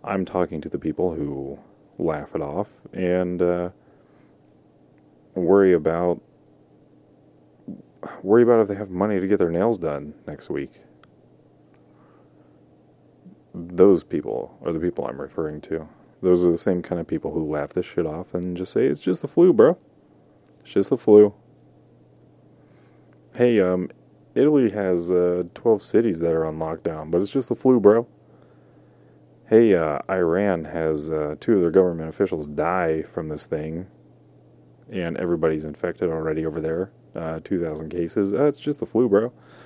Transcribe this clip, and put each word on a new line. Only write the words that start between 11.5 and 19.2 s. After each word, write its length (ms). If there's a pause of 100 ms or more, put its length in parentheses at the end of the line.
Those 500
people 600
are 100
the 60
people 260
I'm 160
referring 400
to. 260 (340)
Those 220
are 80
the 60
same 240
kind 180
of 80
people 240
who 120
laugh 300
this 120
shit 200
off 280
and 240
just 160
say, 140
"It's 120
just 220